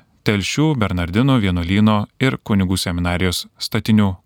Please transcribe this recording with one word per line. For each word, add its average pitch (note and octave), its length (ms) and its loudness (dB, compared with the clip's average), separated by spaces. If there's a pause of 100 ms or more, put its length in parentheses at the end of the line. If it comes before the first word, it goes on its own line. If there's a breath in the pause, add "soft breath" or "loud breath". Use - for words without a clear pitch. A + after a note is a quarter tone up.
(280)
Telšių C#3 480 0
bernardinų G2 640 0
vienuolyno G2 540 2 (260)
ir C3 140 0 (100)
kunigų F#2+ 320 0
seminarijos F2 680 -4 (100)
statinių G#2+ 540 0 (160)